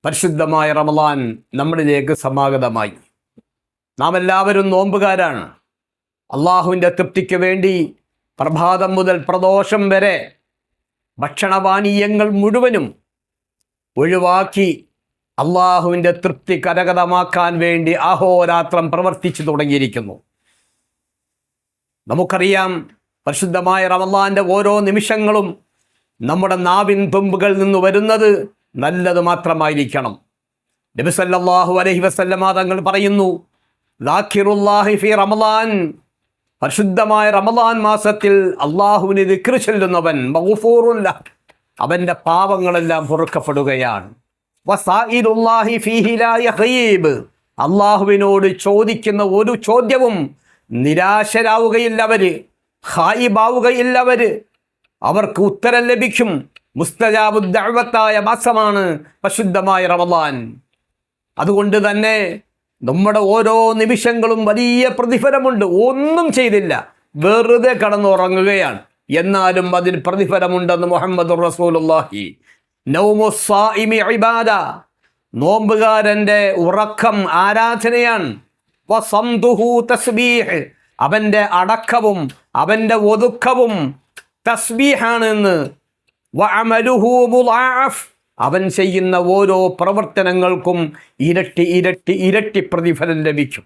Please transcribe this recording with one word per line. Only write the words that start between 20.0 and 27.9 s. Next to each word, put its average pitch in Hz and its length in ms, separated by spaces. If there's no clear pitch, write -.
നമുക്കറിയാം, 185 600
പരിശുദ്ധമായ 180 560
റമളാന്റെ 196 500
ഓരോ 202 180
നിമിഷങ്ങളും 214 600
നമ്മുടെ 185 360
നാവിൻ 196 320
തുമ്പുകളിൽ 196 500
നിന്ന് 196 220
വരുന്നത് 214 460